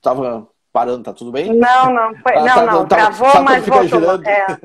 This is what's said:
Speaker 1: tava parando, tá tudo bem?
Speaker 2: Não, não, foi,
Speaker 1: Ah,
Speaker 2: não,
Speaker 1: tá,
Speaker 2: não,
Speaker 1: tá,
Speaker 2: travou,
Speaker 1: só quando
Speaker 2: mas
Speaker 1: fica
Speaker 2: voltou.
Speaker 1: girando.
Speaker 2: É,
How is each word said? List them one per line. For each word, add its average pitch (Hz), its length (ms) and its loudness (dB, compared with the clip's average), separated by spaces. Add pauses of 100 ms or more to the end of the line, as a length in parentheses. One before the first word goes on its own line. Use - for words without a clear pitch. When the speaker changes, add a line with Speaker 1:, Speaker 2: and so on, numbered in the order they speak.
Speaker 1:
tava 127 460 -4 (240)
parando, 120 300 -4
tá 104 100 -14
tudo 120 200 -16
bem? 170 220 -4
Speaker 2:
Não, 254 380 2
não, 226 240 -4
foi, 247 200 -2
Speaker 1:
Ah, 254 80 2
Speaker 2:
não, 254 100 2
Speaker 1:
tá, 233 120 2
Speaker 2:
não, 202 220 0
Speaker 1:
tá, 190 80 2
Speaker 2:
travou, 214 320 0
Speaker 1:
só 277 100 6
quando 269 60 2
Speaker 2:
mas 262 200 0
Speaker 1:
fica 190 140 0
Speaker 2:
voltou. 170 220 0
Speaker 1:
girando. 180 260 -2
Speaker 2:
É, 202 200 0 (180)